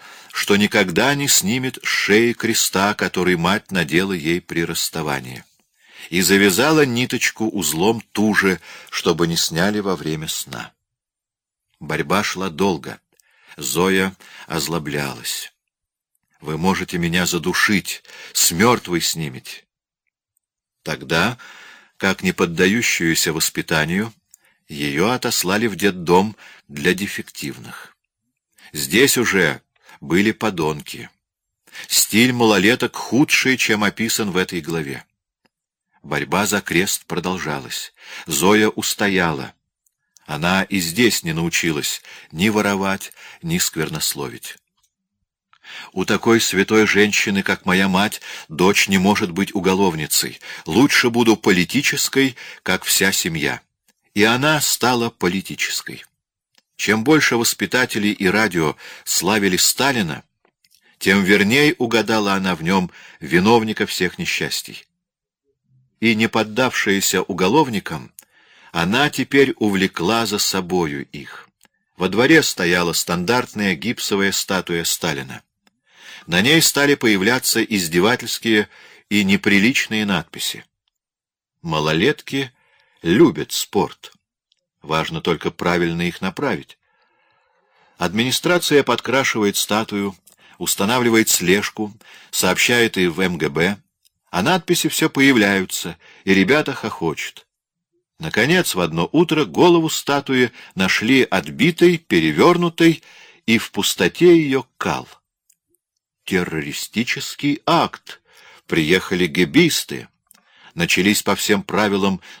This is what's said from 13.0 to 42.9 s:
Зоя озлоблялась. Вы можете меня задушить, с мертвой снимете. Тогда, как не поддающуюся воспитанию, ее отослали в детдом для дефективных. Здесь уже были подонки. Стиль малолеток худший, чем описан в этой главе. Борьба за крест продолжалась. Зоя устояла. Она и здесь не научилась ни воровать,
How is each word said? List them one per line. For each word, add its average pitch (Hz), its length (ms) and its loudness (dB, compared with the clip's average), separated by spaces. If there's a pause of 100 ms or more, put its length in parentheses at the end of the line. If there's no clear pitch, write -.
Зоя 95 580 0 (320)
озлоблялась. 73 1080 -6 (840)
Вы 78 180 -6
можете 90 400 -2
меня 85 280 0
задушить, - 760 -2 (300)
с - 200 0
мертвой 90 480 2
снимете. 73 640 -8 (1200)
Тогда, 80 560 -2 (580)
как 95 260 -2
не 90 100 0
поддающуюся 90 1000 0
воспитанию, 82 800 -2 (560)
ее 73 420 -2
отослали 113 560 -2
в 98 100 -4
детдом 92 600 2 (320)
для 80 260 -2
дефективных. - 1000 -12 (760)
Здесь 80 440 2
уже 92 460 0 (380)
были 92 320 0
подонки. 78 800 -6 (800)
Стиль 123 440 2
малолеток 113 640 4
худший, - 600 2
чем 107 280 0
описан 107 460 -2
в 82 60 -2
этой 92 240 -2
главе. 73 440 -8 (960)
Борьба 73 440 -2
за 101 140 0
крест - 460 -2
продолжалась. 80 880 -8 (340)
Зоя 101 420 2
устояла. 90 880 -2 (680)
Она 87 400 0
и 98 160 -4
здесь 90 420 0
не 82 100 -4
научилась 82 680 -4 (280)
ни 85 180 0
воровать, 98 640 0 (300)